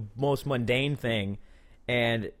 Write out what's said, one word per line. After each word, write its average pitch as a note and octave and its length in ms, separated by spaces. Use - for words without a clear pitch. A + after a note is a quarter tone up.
most C#3 300
mundane C3 500
thing, G#2 440
and A#2 540